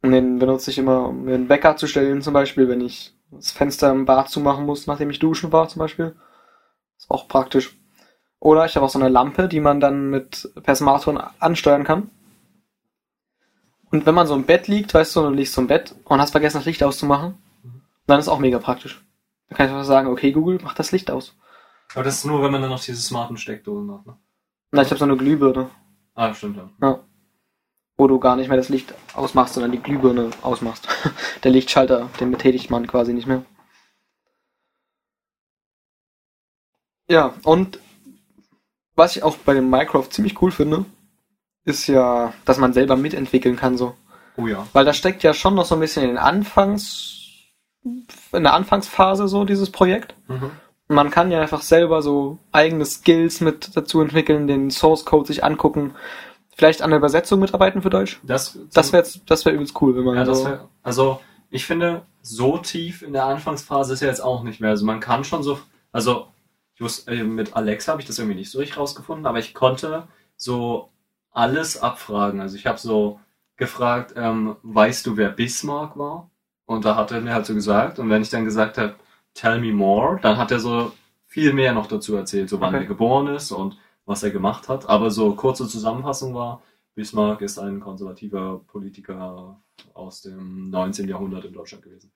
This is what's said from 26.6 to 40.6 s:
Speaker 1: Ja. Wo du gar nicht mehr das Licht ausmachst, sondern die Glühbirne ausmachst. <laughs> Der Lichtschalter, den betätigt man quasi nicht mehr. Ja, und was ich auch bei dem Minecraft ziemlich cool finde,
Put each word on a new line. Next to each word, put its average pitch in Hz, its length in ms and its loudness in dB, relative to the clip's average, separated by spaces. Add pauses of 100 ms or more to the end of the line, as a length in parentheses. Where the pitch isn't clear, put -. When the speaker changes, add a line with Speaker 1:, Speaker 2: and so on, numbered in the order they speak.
Speaker 1:
Ja. 135 180 0 (960)
Wo 139 120 6
du 131 120 4
gar 127 160 4
nicht 131 140 -4
mehr 131 80 4
das 131 120 0
Licht 131 240 -4 (220)
ausmachst, 131 380 0
sondern 120 180 -2
die 123 100 -4
Glühbirne 123 500 2 (100)
ausmachst. 120 460 -6 (280)
<laughs> - 280 -10
Der 131 80 6
Lichtschalter, 127 580 4 (100)
den 127 120 -2
betätigt 127 380 2
man 120 180 -2
quasi 120 260 0
nicht 120 140 -6
mehr. 131 160 -2 (3750)
Ja, 156 240 4 (100)
und 180 360 2 (1160)
was 175 200 6
ich - 80 -6
auch 151 140 0
bei - 160 2
dem 131 160 2
Minecraft 135 400 2
ziemlich - 320 -2
cool 185 100 4
finde, 156 340 0 (800)